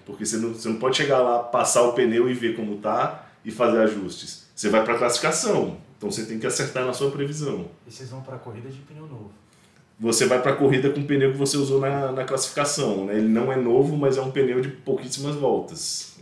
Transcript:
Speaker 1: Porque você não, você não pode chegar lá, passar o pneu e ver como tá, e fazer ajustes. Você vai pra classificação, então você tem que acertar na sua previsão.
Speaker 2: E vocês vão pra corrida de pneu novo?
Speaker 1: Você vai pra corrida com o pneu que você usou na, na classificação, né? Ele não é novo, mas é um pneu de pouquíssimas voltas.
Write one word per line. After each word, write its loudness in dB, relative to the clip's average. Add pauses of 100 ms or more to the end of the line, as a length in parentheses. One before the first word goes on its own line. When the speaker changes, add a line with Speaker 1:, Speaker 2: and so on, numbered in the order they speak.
Speaker 1:
Porque -10
você -2
não, -2
você -6
não -2
pode 0
chegar 2
lá, 4
passar 2
o 4
pneu 4
e 2
ver -2
como -6
tá, -2 (180)
e -10
fazer 2
ajustes. -2
Você -4
vai 4
pra 0
classificação, 0 (180)
então -6
você -6
tem -8
que -4
acertar -2
na -2
sua 0
previsão. -4 (180)
Speaker 2:
E -20
vocês -16
vão -12
pra -14
corrida -14
de -16
pneu -18
novo? -16 (680)
Speaker 1:
Você 2
vai 4
pra 2
corrida 4
com -2
o -2
pneu 2
que -6
você 0
usou 2
na, 0
na -4
classificação, -2
né? -2
Ele 4
não 2
é -2
novo, 4
mas 2
é 0
um -6
pneu 2
de -2
pouquíssimas -6
voltas. -4